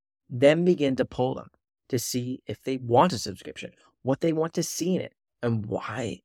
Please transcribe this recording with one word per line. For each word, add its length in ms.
then 360
begin 320
to 80
poll 320
them 120
to 100
see 480
if 160
they 140
want 360
a 60
subscription, 520
what 180
they 120
want 220
to 80
see 340
in 40
it, 120
and 240
why 580